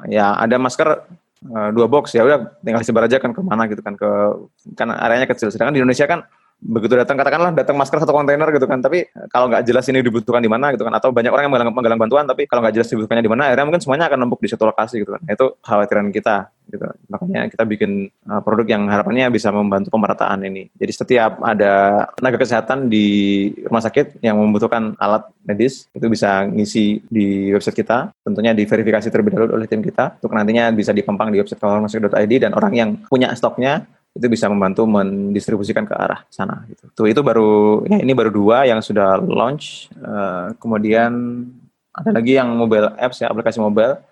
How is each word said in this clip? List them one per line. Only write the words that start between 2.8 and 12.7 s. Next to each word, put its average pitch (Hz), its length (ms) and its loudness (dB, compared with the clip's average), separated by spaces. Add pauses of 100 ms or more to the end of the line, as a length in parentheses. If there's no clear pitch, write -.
disebar 113 240 2
aja 127 160 2
kan 123 80 -2
kemana 113 400 -2
gitu 104 80 -6
kan, 107 160 -10
ke, 104 160 -2 (640)
kan 117 160 -4
areanya 120 400 0
kecil. 110 240 -4
Sedangkan 113 160 0
di 147 80 0
Indonesia 127 320 2
kan 170 160 -4 (320)
begitu 110 400 0
datang, 123 160 2
katakanlah 151 400 0
datang 143 240 0
masker 147 240 0
satu 147 80 2
kontainer 147 400 2
gitu 147 160 2
kan, 131 160 -2
tapi 156 240 0 (240)
kalau 123 160 2
nggak 117 160 2
jelas 123 240 0
ini 131 160 2
dibutuhkan 117 400 0
di 113 80 2
mana 131 240 0
gitu 107 80 -4
kan, 113 80 -4
atau 123 240 0
banyak 120 160 2
orang 139 160 2
yang 143 80 -2
menggalang, 120 160 2
menggalang 113 320 0
bantuan, 139 240 2
tapi 139 240 -2
kalau 120 160 2
nggak 107 80 2